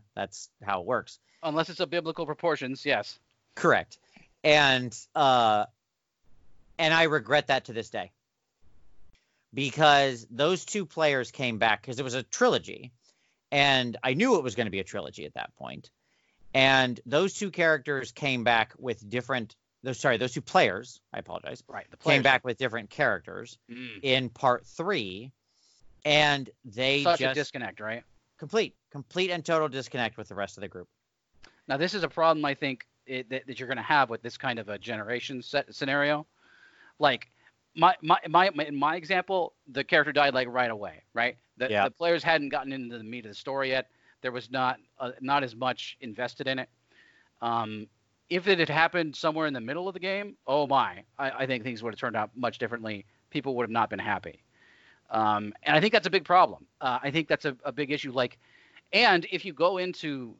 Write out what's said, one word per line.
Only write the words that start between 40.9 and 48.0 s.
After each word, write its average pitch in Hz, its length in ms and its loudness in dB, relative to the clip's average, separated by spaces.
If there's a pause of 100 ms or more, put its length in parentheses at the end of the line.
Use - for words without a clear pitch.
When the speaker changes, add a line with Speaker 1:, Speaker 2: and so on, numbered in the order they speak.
Speaker 2:
right? 120 220 0 (220)
The, 123 120 -2
Speaker 1:
Yeah. 101 140 4
Speaker 2:
the 107 80 0
players 170 320 0
hadn't 151 240 2
gotten 135 240 -6
into 120 260 -10
the 110 60 -14
meat 113 220 -12
of 104 40 -16
the 101 60 -16
story 135 320 -4
yet. 131 200 -2 (340)
There 127 100 -6
was 120 180 -10
not, 127 300 0 (180)
uh, 127 220 -6
not 135 240 2
as 117 100 -6
much 123 460 -4
invested 123 480 -8
in 131 100 -2
it. 127 100 -6 (720)
Um, 110 480 -4 (400)